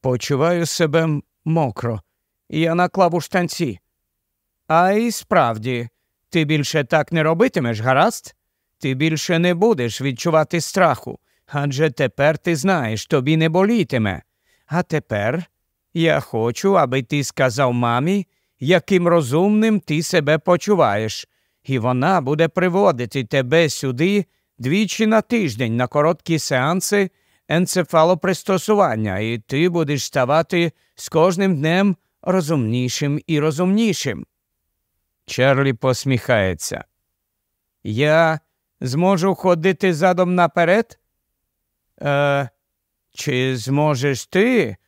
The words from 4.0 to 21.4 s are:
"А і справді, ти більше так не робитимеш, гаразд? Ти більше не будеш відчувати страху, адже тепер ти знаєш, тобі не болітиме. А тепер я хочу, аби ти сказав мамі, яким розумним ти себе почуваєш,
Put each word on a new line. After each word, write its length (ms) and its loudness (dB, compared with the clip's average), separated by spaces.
"А 240 2
і 200 0
справді, 800 -2
ти 160 0
більше 380 0
так 280 0
не 120 0
робитимеш, 560 0
гаразд? 560 0
Ти 140 -4
більше 460 0
не 140 2
будеш 480 0
відчувати 600 0
страху, 580 0
адже 420 -2
тепер 480 0
ти 180 -2
знаєш, 500 -2
тобі 320 2
не 120 2
болітиме. 720 0
А 160 -2
тепер 600 -4
я 260 2
хочу, 580 -2
аби 260 0
ти 200 -4
сказав 500 0
мамі, 540 0
яким 480 2
розумним 720 2
ти 240 -4
себе 340 0
почуваєш, 880 0